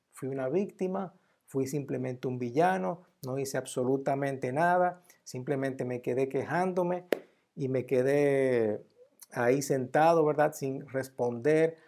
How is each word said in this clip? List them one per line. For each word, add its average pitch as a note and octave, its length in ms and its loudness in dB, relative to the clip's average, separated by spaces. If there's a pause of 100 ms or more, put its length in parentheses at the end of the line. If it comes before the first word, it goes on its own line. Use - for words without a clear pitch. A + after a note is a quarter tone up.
(140)
Fui C3 160 -8
una C3+ 180 -4
víctima, F#3+ 680 -4 (320)
fui C3+ 220 -2
simplemente C3 600 -6
un B2+ 120 -4
villano, F3 640 0 (200)
no C3 140 -6
hice C#3 200 -4
absolutamente C3+ 920 -2
nada, F3 520 2 (200)
simplemente C3 640 -4
me B2 160 -4
quedé C3 280 0
quejándome F3+ 760 -2 (500)
y B2+ 140 -4
me B2+ 160 -2
quedé C3 960 2 (500)
ahí B2 300 2
sentado, D3+ 640 4
¿verdad? D3+ 280 2
Sin C#3 340 -6
responder C3 920 0 (100)